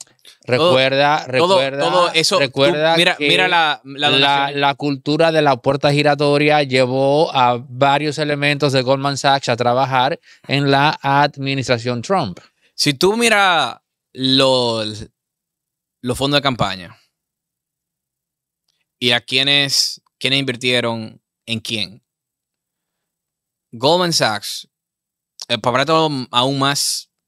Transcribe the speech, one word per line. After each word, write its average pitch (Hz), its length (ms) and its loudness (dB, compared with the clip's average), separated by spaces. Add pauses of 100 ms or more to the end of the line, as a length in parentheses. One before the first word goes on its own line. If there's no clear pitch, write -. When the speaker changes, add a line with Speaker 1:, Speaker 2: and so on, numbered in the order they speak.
(440)
Speaker 1:
Recuerda, 143 840 2
Speaker 2:
Todo, 127 120 -2
todo, 185 200 4
Speaker 1:
recuerda, 139 220 -2
Speaker 2:
todo 170 320 0
eso, 160 240 0
tú 180 60 2
Speaker 1:
recuerda 143 540 2
Speaker 2:
mira, 175 200 2
Speaker 1:
que 147 100 -4
Speaker 2:
mira 180 220 2
la, 160 340 0
la 139 260 -4
Speaker 1:
la, - 20 0
Speaker 2:
donación. 139 500 0
Speaker 1:
la 139 160 2
cultura 147 560 0
de 156 100 2
la 135 140 2
puerta 139 360 0
giratoria 147 680 2
llevó 135 720 2
a 123 220 4 (120)
varios 139 500 0
elementos 143 540 0
de 131 100 2
Goldman 135 360 -2
Sachs 139 300 0
a 120 80 0
trabajar 131 640 0 (260)
en 139 240 0
la 139 320 2
administración 135 1000 -2
Trump. 147 360 -4 (360)
Speaker 2:
Si 147 200 -2
tú 190 220 0
miras 202 640 2 (340)
los, 123 960 0 (920)
los 123 140 -4
fondos 143 220 0
de 127 40 -4
campaña 101 540 -4 (2000)
y 123 100 2
a 120 100 2
quiénes, 139 800 -2 (200)
quiénes 135 180 0
invirtieron 120 840 -4 (260)
en 113 120 -6
quién, 107 460 -10 (1700)
Goldman 165 400 0
Sachs, - 560 -4 (800)
eh, 117 100 -4
para 127 260 0
todo 151 460 -2
aún 135 280 -2
más, - 520 -4 (180)